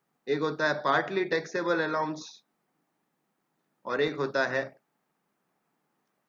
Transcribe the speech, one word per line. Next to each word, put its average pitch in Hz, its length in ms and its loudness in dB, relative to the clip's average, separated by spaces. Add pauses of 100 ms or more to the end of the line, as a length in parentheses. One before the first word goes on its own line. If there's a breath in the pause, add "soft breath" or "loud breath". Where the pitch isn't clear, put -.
(280)
एक 143 120 2
होता 156 280 0
है 147 60 2
पार्टली 160 520 2
टैक्सेबल 165 580 0
अलाउंस, 156 600 -4 (1400)
और 127 160 0
एक 147 140 2
होता 135 320 0
है 131 160 0 (1700)